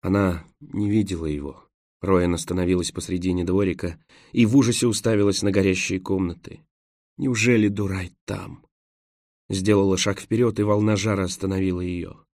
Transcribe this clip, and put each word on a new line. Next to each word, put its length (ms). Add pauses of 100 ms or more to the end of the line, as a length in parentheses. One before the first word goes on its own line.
Она 440 (160)
не 300
видела 360
его. 380 (380)
Роэн 320
остановилась 560
посредине 540
дворика 580 (300)
и 120
в 120
ужасе 320
уставилась 540
на 100
горящие 480
комнаты. 600 (600)
"Неужели 480
Дурайд 460 (100)
там?" 400 (840)
Сделала 480
шаг 200
вперёд, 400
и 40
волна 340
жара 280
остановила 580
её. 420 (100)